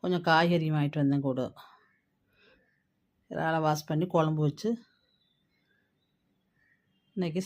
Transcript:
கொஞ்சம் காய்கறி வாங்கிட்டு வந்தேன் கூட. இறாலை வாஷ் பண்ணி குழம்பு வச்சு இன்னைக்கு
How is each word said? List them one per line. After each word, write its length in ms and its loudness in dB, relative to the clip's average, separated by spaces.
கொஞ்சம் 240 -2
காய்கறி 420 4
வாங்கிட்டு 320 0
வந்தேன் 260 2
கூட. 140 -2
இறாலை 340 -2
வாஷ் 240 -2
பண்ணி 180 0
குழம்பு 380 2
வச்சு 240 -2
இன்னைக்கு 300 -2